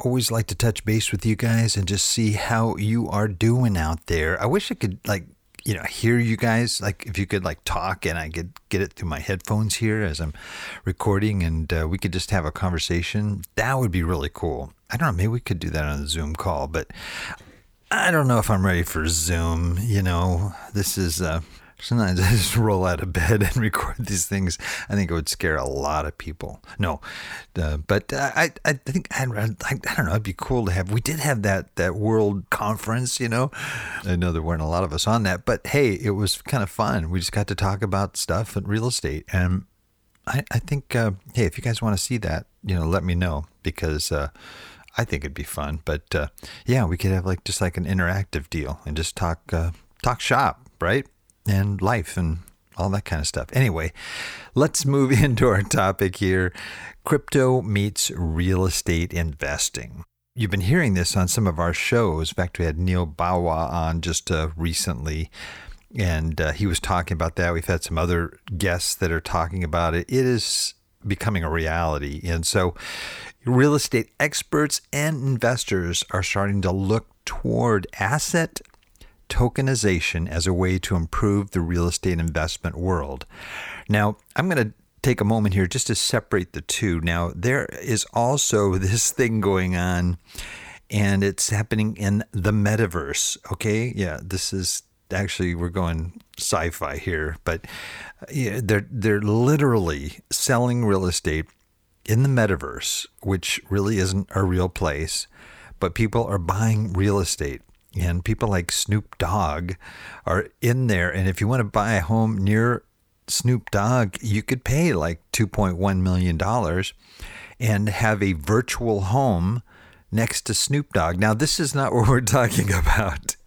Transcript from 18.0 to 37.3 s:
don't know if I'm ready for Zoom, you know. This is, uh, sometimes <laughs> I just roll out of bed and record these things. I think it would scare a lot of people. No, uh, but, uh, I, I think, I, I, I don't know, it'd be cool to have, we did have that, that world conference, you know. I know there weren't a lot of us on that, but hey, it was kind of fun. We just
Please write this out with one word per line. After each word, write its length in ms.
don't 200
know 100
if 100
I'm 160
ready 180
for 260
Zoom, 720
you 200
know. 520
This 240
is, 240
uh, 200
sometimes 420
<laughs> 20
I 80
just 260
roll 300
out 160
of 100
bed 320
and 140
record 420
these 260
things. 320
I 80
think 160
it 20
would 140
scare 300
a 100
lot 380
of 120
people. 460
No, 220
uh, 160
but, 360
uh, 200
I, 180
I 100
think, 380
I, 140
I, 240
I 60
don't 100
know, 60
it'd 120
be 120
cool 300
to 60
have, 180
we 120
did 180
have 220
that, 340
that 200
world 540
conference, 720
you 80
know. 240
I 100
know 160
there 100
weren't 200
a 60
lot 180
of 80
us 120
on 180
that, 220
but 220
hey, 240
it 200
was 300
kind 220
of 60
fun. 400
We 100
just 140